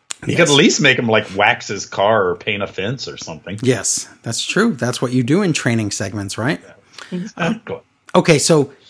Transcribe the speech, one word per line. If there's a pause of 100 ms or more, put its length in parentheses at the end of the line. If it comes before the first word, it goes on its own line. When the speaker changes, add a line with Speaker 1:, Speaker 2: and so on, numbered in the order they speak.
(240)
Speaker 1:
You
could
Speaker 2:
Yes.
Speaker 1:
at
least
make
him,
like, (100)
wax
his
car
or
paint
a
fence
or
something.
Speaker 2:
Yes, (140)
that's
true.
That's
what
you
do
in
training
segments,
right? (500)
Speaker 1:
Yeah.
Exactly.
Speaker 2:
Um, (320)
okay,
so (180)